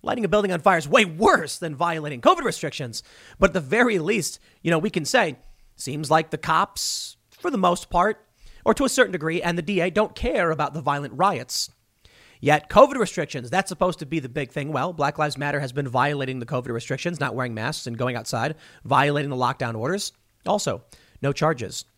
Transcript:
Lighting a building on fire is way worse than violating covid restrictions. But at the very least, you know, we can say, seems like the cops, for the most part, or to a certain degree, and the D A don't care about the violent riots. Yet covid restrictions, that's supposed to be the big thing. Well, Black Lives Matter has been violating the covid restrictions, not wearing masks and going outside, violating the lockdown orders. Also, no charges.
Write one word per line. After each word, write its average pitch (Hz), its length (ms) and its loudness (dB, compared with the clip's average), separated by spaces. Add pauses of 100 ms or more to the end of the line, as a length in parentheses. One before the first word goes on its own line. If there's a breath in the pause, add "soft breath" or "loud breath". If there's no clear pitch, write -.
Lighting 233 240 -2
a 185 40 0
building 202 240 2
on 170 80 -2
fire 185 180 6
is 143 100 -4
way 220 160 6
worse 180 540 2
than 160 160 -6
violating 151 480 -4
covid 349 220 6
restrictions. 139 580 -6 (360 loud breath)
But 196 120 6
at 160 40 -14
the 185 60 0
very 208 380 2
least, 170 400 -2 (240 soft breath)
you 165 80 0
know, 165 80 4
we 185 100 0
can 160 160 -2
say, 170 320 2 (400)
seems 147 340 -6
like 160 200 4
the 156 80 -6
cops, - 800 -2 (200)
for 349 120 -4
the 262 80 -2
most 180 320 2
part, 196 360 0 (380 soft breath)
or - 80 4
to 277 120 4
a 254 40 2
certain 254 220 4
degree, 165 320 -2
and 170 160 -2
the 170 40 -4
D 185 180 0
A 180 100 0
don't 208 240 0
care 220 380 0
about 143 200 -2
the 156 80 -6
violent 143 340 -2
riots. 156 540 -2 (720 soft breath)
Yet 147 300 2
covid 269 240 8
restrictions, 151 560 -4
that's 185 180 0
supposed 180 300 -2
to 151 80 -10
be 156 140 -4
the 127 80 -10
big 135 240 -6
thing. 147 180 -6
Well, 151 220 -2
Black 147 260 -4
Lives 151 180 -2
Matter 147 220 -4
has 135 140 -6
been 139 160 -4
violating 131 500 -2
the 117 80 -8
covid 127 220 -4
restrictions, 135 500 -4
not 127 160 -4
wearing 123 200 -4
masks 117 340 -6
and 113 100 -8
going 123 160 -2
outside, 120 400 -4 (300 loud breath)
violating 143 460 2
the 135 60 -4
lockdown 123 380 -2
orders. 147 380 -4 (340)
Also, 180 380 -2 (360 soft breath)
no 139 120 -2
charges. 139 540 -4 (120)